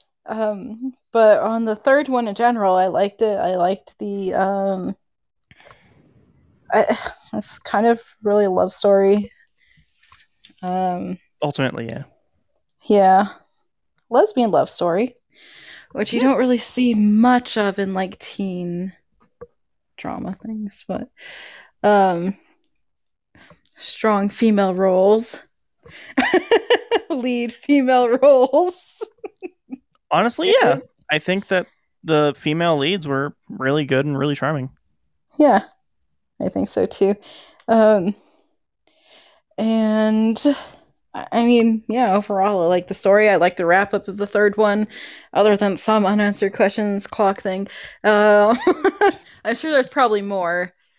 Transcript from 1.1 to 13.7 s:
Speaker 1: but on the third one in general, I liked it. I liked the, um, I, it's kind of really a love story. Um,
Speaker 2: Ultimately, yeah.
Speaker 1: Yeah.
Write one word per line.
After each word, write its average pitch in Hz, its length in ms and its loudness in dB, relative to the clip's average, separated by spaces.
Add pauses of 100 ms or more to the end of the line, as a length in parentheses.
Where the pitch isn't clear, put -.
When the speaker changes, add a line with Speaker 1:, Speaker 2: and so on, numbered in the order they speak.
Speaker 1:
but 220 280 6
on 226 260 -2
the 214 100 -2
third 277 320 2
one 240 200 -2
in 202 60 -6
general, 226 420 2
I 185 120 2
liked 196 340 -2
it. 214 160 0
I 185 180 -2
liked 180 420 -4
the, 202 360 -8
um, 196 640 -4 (1800)
I, - 360 -2 (200)
it's - 260 -10
kind 214 280 -2
of 233 140 2 (220)
really 208 220 2
a 196 60 0
love 185 220 0
story. 202 580 2 (1300)
Um, 185 560 -6 (240)
Speaker 2:
Ultimately, 131 440 -4
yeah. 120 180 -12 (800)
Speaker 1:
Yeah. 196 420 4 (840)